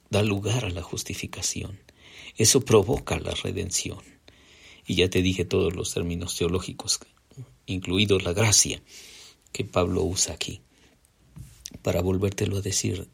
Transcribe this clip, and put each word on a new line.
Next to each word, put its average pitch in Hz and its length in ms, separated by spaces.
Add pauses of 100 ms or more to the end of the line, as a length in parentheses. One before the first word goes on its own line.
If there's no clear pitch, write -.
(100)
da 104 120
lugar 107 420
a 95 60
la 87 100
justificación. - 1000 (560)
Eso 113 240
provoca - 580
la - 140
redención. 92 680 (880)
Y 92 80
ya 90 160
te 92 120
dije 90 220
todos 87 300
los 87 180
términos 87 440
teológicos, - 640 (640)
incluido 95 540
la 90 120
gracia, 107 480 (680)
que - 140
Pablo 90 400
usa 87 300
aquí, - 280 (1200)
para 90 180
volvértelo 98 580
a - 20
decir 98 540